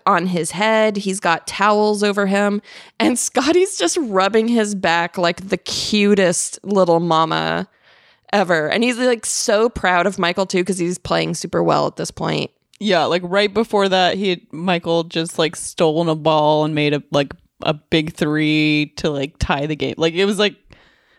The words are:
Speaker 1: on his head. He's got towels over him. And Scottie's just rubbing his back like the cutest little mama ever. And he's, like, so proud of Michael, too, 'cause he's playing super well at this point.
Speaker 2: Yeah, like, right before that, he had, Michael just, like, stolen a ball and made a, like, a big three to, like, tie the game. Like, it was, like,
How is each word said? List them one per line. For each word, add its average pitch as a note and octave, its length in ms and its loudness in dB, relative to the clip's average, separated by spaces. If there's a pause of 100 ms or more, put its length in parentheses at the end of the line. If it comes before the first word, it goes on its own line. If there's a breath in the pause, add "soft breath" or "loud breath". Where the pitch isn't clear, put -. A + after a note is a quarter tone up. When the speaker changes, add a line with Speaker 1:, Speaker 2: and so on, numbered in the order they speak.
Speaker 1:
on F3+ 200 2
his F3 240 -2
head. A3 460 2
He's G3 240 -6
got E3 260 -2
towels G#3 560 2
over G3+ 240 0
him. G3+ 340 0 (380 loud breath)
And A#3+ 200 2
Scottie's F4 600 0
just E4+ 220 0
rubbing A3 480 2
his G#3+ 260 2
back E3+ 440 -2
like F3 300 -2
the F#3 80 -2
cutest G3+ 1080 0
little F3+ 360 4
mama D#3+ 680 0 (640 soft breath)
ever. E3+ 360 2
And G3+ 140 0
he's, A#3+ 160 0
like, B3 280 0
so A3 420 0
proud F3+ 380 0
of G3 120 -4
Michael, F3+ 280 0
too, F#3 180 0
'cause F#3 140 -4
he's F3+ 200 -4
playing E3 360 -2
super E3+ 280 -4
well D3 240 2
at - 100 -6
this - 140 -6
point. D#3 400 -4 (300)
Speaker 2:
Yeah, F3+ 240 2
like, E3 200 0
right G3 300 -2
before G#3 340 0
that, F#3 280 2
he G3 140 -2
had, F3 100 -4 (120)
Michael E3+ 520 -2
just, E3 340 -6
like, E3 160 0
stolen E3 540 0
a D#3+ 80 0
ball D3+ 480 2
and D#3 100 -2
made D3 180 0
a, C#3+ 100 -2 (100)
like, C#3+ 200 0 (300)
a D#3+ 120 -2
big D#3+ 400 -2
three D3+ 840 0
to, E3 140 -4
like, C#3+ 280 -6
tie D3 280 -2
the D#3 100 -4
game. C#3 200 -4
Like, E3 180 0
it F#3 100 0
was, G3 160 0
like, G#3 160 0 (640 soft breath)